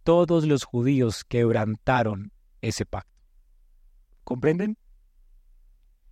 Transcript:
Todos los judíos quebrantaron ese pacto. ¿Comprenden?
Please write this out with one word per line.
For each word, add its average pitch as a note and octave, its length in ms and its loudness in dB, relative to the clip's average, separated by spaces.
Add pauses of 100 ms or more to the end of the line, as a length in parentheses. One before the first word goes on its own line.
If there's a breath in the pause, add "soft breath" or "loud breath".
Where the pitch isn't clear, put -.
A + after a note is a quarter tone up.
Todos E3+ 440 2
los C#3+ 160 2
judíos B2 640 0
quebrantaron A2 1080 -2 (300)
ese G#2+ 240 -6
pacto. - 260 -12 (1120)
¿Comprenden? E3 540 -2 (1300)